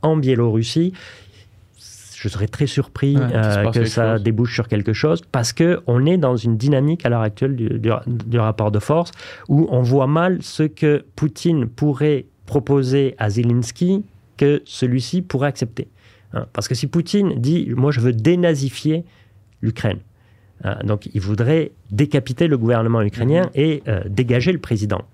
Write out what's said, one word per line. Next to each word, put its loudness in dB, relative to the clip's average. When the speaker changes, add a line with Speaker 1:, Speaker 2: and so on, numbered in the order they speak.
Speaker 1:
en 2
Biélorussie. 0
Je -8
serais -4
très -2
surpris, 0
Speaker 2:
Ouais. 4
Speaker 1:
euh, 0
Speaker 3:
Qu'il -2
se 2
passe 2
Speaker 1:
que 2
Speaker 3:
quelque 2
Speaker 1:
ça 0
Speaker 3:
chose. -2
Speaker 1:
débouche 0
sur -4
quelque 0
chose, 0
parce -2
que 2
on 2
est 4
dans 2
une 0
dynamique 0
à 2
l'heure 2
actuelle -2
du, -2
du, 0
du -2
rapport 0
de 2
force 0
où 4
on 2
voit 2
mal 2
ce -6
que 0
Poutine 0
pourrait 0
proposer 2
à 0
Zelensky 0
que 2
celui-ci -2
pourrait -2
accepter. -6
Hein, -6
parce -6
que -2
si -4
Poutine 0
dit, « 0
Moi, 2
je 0
veux 2
dénazifier 0
l'Ukraine », -2
hein, -4
donc -4
il -2
voudrait 0
décapiter 0
le 2
gouvernement 2
ukrainien 0
Speaker 3:
Mhm. -2
Speaker 1:
et, 0
euh, 0
dégager 0
le -2
président -4